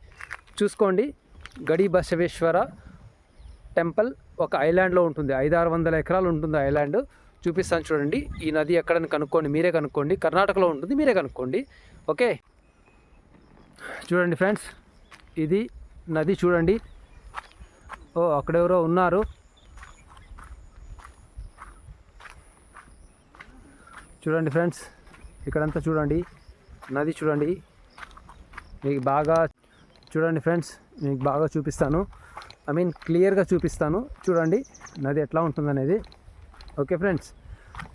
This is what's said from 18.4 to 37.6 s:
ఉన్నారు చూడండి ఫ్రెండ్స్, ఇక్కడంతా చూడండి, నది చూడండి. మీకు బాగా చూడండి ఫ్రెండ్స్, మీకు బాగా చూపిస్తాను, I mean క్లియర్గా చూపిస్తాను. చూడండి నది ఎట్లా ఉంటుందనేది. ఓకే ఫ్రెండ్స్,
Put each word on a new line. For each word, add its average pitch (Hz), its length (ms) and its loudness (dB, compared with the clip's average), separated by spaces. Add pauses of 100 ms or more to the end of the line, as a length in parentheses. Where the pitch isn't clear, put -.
ఉన్నారు 180 340 4 (4000)
చూడండి 160 320 0
ఫ్రెండ్స్, 170 260 0 (680)
ఇక్కడంతా 151 400 -2
చూడండి, 156 320 0 (800)
నది 151 220 -2
చూడండి. 151 320 0 (1300)
మీకు 139 160 -2 (100)
బాగా 151 260 2 (720)
చూడండి 160 320 0
ఫ్రెండ్స్, 170 280 0 (320)
మీకు 139 240 -2
బాగా 147 260 0
చూపిస్తాను, 151 440 0 (680)
I 143 80 -2
mean 175 140 0 (160)
క్లియర్గా 185 440 4
చూపిస్తాను. 165 480 0 (280)
చూడండి 170 320 2 (460)
నది 143 200 0
ఎట్లా 156 240 -2
ఉంటుందనేది. 143 480 0 (840)
ఓకే 156 200 -2
ఫ్రెండ్స్, 190 260 -2 (680)